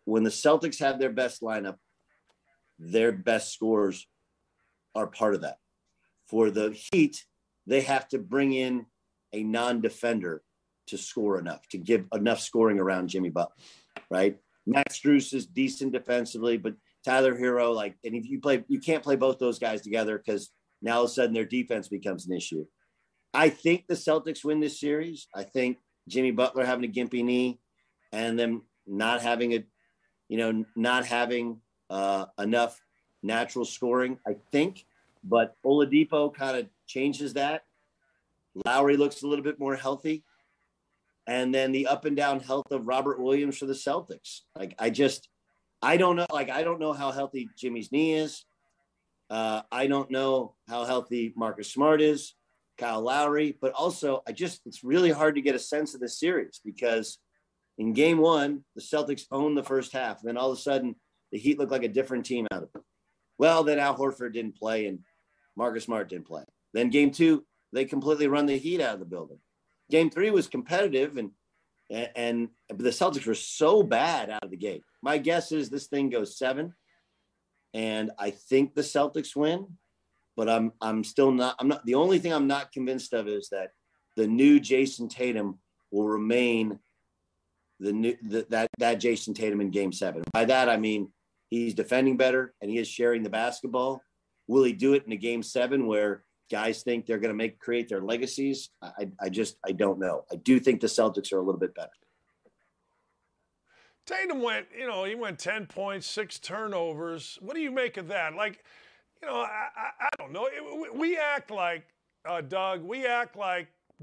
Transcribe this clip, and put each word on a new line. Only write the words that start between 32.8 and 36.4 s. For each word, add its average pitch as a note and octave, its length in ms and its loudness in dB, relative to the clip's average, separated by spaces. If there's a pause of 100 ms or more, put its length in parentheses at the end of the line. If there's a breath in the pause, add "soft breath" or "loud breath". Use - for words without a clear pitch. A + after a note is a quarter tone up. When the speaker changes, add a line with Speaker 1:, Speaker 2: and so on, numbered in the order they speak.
Speaker 1:
natural A#2 420 -2
scoring, B2+ 640 -2
I G#2 80 -4 (160)
think. E3 340 0 (360)
But A2+ 340 2 (100)
Oladipo D3 720 4
kinda C3 340 -4 (180)